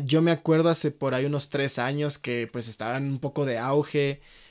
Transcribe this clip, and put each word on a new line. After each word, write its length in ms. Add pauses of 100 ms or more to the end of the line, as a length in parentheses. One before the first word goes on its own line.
yo 160
me 120
acuerdo 360
hace 220
por 240
ahí 120
unos 220
tres 300
años 400
que, 340
pues, 140
estaba 300
en 80
un 160
poco 260
de 120
auge. 640 (300)